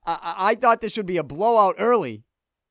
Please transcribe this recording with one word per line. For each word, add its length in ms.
I, 100
I, 360
I 60
thought 240
this 160
would 100
be 100
a 60
blowout 560
early, 460